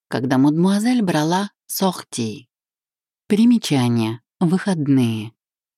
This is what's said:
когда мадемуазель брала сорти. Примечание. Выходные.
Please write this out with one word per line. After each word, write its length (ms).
когда 280
мадемуазель 640
брала 480
сорти. 840
Примечание. 920
Выходные. 920